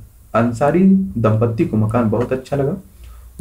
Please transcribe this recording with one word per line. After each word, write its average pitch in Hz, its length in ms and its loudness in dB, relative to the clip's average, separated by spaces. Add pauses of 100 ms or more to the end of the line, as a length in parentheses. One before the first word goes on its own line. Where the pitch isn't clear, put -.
(360)
अंसारी 143 480 2 (120)
दंपत्ति 113 680 0
को - 120 -2
मकान 110 320 0
बहुत 120 240 -2
अच्छा 127 220 -6
लगा 139 180 0 (680)